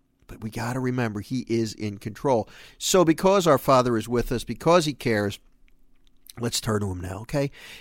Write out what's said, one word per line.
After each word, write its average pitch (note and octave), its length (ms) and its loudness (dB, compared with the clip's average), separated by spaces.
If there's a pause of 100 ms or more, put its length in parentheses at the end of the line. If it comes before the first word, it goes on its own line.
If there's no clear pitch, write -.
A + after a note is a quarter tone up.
(280)
But - 140 -18
we A2 80 -8
gotta A#2+ 300 -6
remember, B2+ 400 -2
he B2 300 -6
is A2+ 240 0
in G#2 240 -8
control. A2 500 -2 (300)
So - 260 4
because F3 440 4
our C#3+ 100 6
Father B2 400 4
is G#2+ 100 -6
with A#2+ 240 -2
us, A#2+ 140 -4
because D#3+ 400 2
he D3+ 80 -2
cares, G#2 460 0 (1000)
let's A#2+ 220 -2
turn G#2+ 180 -2
to G2+ 120 -4
him F2+ 100 -8
now, F#2 200 -8
okay? C#3+ 300 -2 (300)